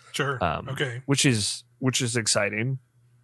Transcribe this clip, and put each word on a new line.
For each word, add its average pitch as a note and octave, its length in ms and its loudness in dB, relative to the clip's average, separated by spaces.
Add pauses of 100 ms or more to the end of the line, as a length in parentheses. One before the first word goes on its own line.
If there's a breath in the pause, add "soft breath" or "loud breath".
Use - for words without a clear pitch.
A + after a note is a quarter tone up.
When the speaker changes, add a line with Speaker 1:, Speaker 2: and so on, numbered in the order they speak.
(120)
Speaker 1:
Sure. C3+ 320 -2
Speaker 2:
Um, D#2+ 240 -2
Speaker 1:
Okay. C3+ 380 -6
Speaker 2:
which C#3 180 2
is, A2+ 400 2 (160)
which B2+ 200 2
is A#2+ 160 -2
exciting A2 600 0 (460)